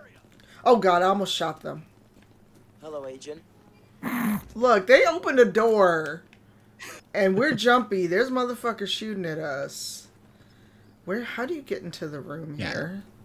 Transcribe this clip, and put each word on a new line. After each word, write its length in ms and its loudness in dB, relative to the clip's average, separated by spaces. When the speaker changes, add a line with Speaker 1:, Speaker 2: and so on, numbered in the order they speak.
Speaker 1:
Oh 140 8
god, 240 4
I 40 4
almost 280 2
shot 260 -4
them. 240 -12
Speaker 2:
Hello, 260 -12
Agent. 360 -14
Speaker 1:
Look, 320 4
they 180 8
opened 340 0
a 60 8
door. 800 2
And 260 2
we're 160 2
jumpy. 520 2
There's 240 2
motherfuckers 580 -4
shooting 360 -6
at 140 -6
us. 680 -10
Where? 180 -4
How 220 -8
do 80 -6
you 80 -8
get 200 -8
into 260 -12
the 120 -10
room 380 -12
Speaker 3:
Yeah. 140 -6
Speaker 1:
here? 300 -8